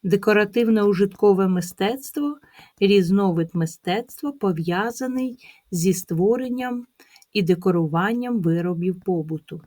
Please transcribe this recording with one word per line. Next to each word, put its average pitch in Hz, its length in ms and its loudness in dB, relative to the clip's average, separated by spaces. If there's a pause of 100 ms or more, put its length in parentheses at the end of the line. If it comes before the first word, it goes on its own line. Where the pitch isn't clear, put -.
Декоративно-ужиткове 202 1400 2
мистецтво, 233 880 -4 (420)
різновид 190 720 2
мистецтва, 180 800 -4
пов'язаний 233 1040 -4 (340)
зі 180 220 0
створенням 247 920 -2 (460)
і 208 80 0
декоруванням 185 1000 0
виробів 175 600 -2
побуту. 160 640 -6